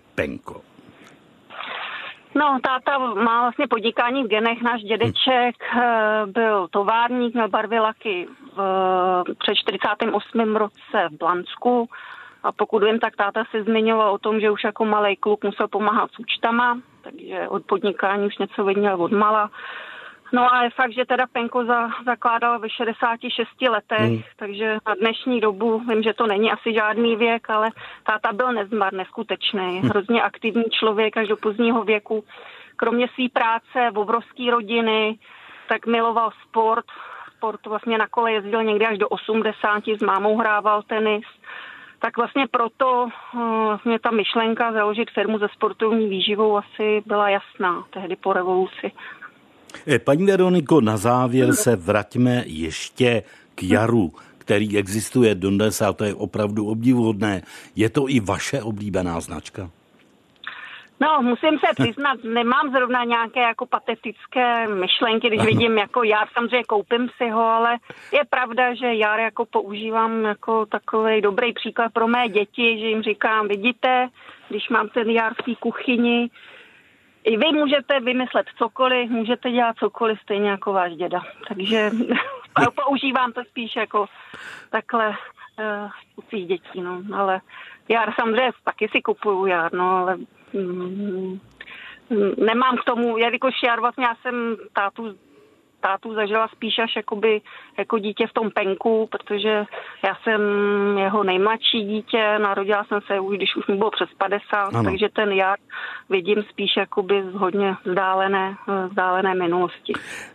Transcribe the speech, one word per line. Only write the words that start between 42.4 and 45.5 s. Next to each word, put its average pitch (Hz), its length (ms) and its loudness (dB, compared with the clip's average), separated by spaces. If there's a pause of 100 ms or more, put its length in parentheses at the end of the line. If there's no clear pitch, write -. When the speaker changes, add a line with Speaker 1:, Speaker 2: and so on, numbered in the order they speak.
Speaker 2:
proto, 247 580 2 (260)
eh, 240 40 -6 (280)
vlastně 214 320 0
ta 240 120 -2
myšlenka 226 600 2
založit 214 380 0
firmu 214 280 0
se 208 140 -2